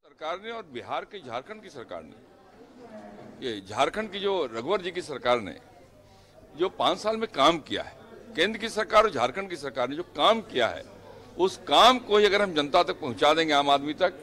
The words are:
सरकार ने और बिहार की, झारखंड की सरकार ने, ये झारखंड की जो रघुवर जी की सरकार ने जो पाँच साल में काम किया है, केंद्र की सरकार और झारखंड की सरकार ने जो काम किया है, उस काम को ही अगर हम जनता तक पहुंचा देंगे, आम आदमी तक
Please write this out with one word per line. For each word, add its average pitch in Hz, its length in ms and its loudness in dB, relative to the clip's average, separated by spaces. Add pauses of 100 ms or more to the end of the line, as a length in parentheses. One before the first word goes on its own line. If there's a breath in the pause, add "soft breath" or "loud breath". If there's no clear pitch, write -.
(160)
सरकार 160 260 -6
ने 226 80 -10
और 226 140 -10
बिहार 131 400 -8
की, 208 160 -16
झारखंड 135 420 -10
की 208 80 -20
सरकार 98 320 -12
ने, - 1400 -18
ये 110 140 -6
झारखंड 147 520 -2
की 202 80 -8
जो 190 260 -2
रघुवर 123 360 -4
जी 180 80 -6
की 175 120 -8
सरकार 123 380 0
ने 90 140 -10 (1000 soft breath)
जो 170 160 -2
पाँच 147 280 0
साल 208 180 -4
में 220 120 -4
काम 156 320 4
किया 92 220 -6
है, - 100 -12 (440)
केंद्र 208 220 0
की 226 100 -6
सरकार 214 360 4
और 214 60 2
झारखंड 135 400 -2
की 175 60 -10
सरकार 131 320 -4
ने 143 80 -6
जो 170 60 -8 (140)
काम 196 260 4
किया 120 260 0
है, 82 160 -8 (540)
उस 185 180 0 (120)
काम 208 300 6
को 208 200 2
ही 208 80 6
अगर 202 160 4
हम 190 120 -2
जनता 147 280 2
तक 180 180 -4
पहुंचा 147 340 2
देंगे, 160 200 0
आम 143 160 4
आदमी 143 240 2
तक 185 280 0